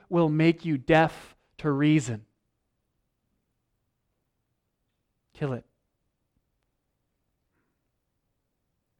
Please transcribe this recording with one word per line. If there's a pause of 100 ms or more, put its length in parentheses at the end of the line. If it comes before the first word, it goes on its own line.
will
make
you
deaf (220)
to
reason. (3000)
Kill
it. (3250)